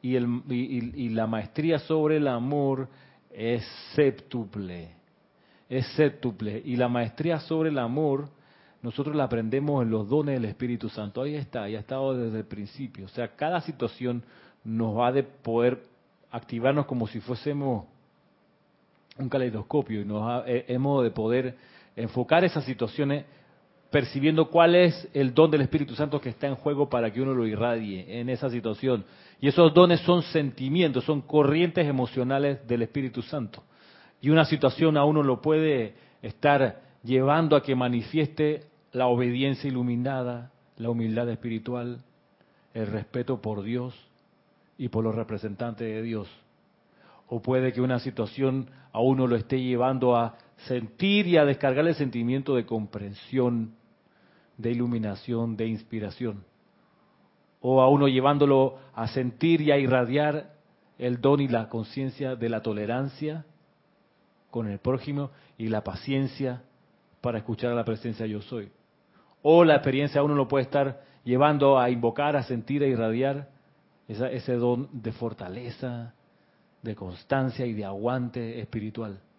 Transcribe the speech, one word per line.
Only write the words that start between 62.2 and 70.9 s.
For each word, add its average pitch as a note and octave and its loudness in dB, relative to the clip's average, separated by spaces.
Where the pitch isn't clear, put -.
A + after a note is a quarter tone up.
de A2+ -4
la A2 -2
tolerancia C3 -4
con A#2 -4
el G2+ -8
prójimo C#3 -4
y A2+ -4
la G#2+ -2
paciencia C3 -4
para A#2 -2
escuchar A#2 -4
a A#2+ -2
la A#2 -2
presencia A2+ -6
yo G#2+ -6
soy. G#2 -12
O E3 10
la D#3 8
experiencia C#3 0
a - 4
uno D3 2
lo C#3 2
puede C3+ 2
estar C#3 -2